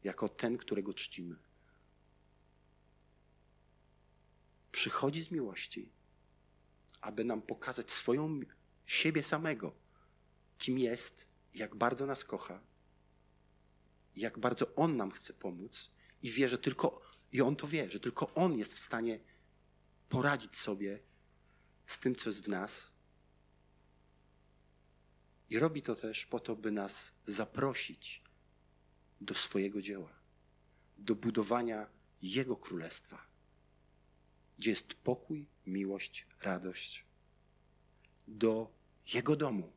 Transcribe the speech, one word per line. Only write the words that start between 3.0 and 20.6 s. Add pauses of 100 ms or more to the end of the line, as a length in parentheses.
Przychodzi
z
miłości, (1120)
aby
nam
pokazać
swoją, (460)
siebie
samego, (840)
kim
jest, (260)
jak
bardzo
nas
kocha, (1500)
jak
bardzo
On
nam
chce
pomóc (300)
i
wie,
że
tylko, (300)
i
On
to
wie,
że
tylko
On
jest
w
stanie (880)
poradzić
sobie (880)